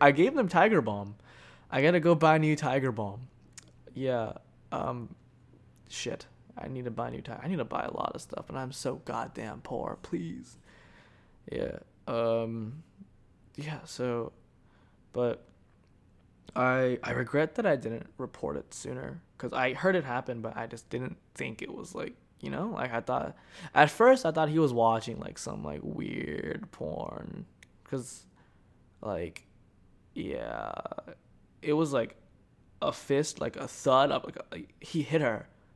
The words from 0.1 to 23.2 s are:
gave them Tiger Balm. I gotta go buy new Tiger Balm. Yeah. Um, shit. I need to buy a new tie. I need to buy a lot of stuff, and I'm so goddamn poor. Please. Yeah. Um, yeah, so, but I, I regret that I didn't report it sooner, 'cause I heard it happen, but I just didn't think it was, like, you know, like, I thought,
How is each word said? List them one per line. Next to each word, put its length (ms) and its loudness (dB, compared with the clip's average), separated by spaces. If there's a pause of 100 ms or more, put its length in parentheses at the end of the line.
gave 240 6
them 140 4
Tiger 320 6
Balm. 340 -2 (560)
I 100 2
gotta 200 6
go 120 6
buy 260 6
new 180 4
Tiger 340 2
Balm. 380 -6 (640)
Yeah. 400 -2 (420)
Um, 400 -6 (720)
shit. 400 -8 (300)
I 100 -10
need 180 -8
to 60 -6
buy 160 -6
a 40 -8
new 100 -10
tie. 200 -12
I 60 -10
need 100 -2
to 80 -2
buy 180 -4
a 80 -6
lot 220 -2
of 80 -12
stuff, 280 -10
and 80 -8
I'm 140 -6
so 240 -4 (100)
goddamn 560 -8
poor. 400 -6
Please. 560 -8 (920)
Yeah. 280 -4 (280)
Um, 760 -2 (720)
yeah, 300 -8
so, 460 -4 (800)
but 320 0 (1120)
I, 480 2
I 80 -4
regret 440 0
that 100 0
I 100 4
didn't 320 -6 (100)
report 400 -6
it 160 -10
sooner, 480 -10 (160)
'cause 160 -8
I 200 0
heard 220 2
it 80 2
happen, 380 -4
but 140 -6
I 120 -6
just 220 -14
didn't 280 -6 (160)
think 280 -8
it 120 -10
was, 220 -14
like, 200 -8 (240)
you 100 -10
know, 200 -4
like, 240 -4
I 80 -2
thought, 340 -4 (380)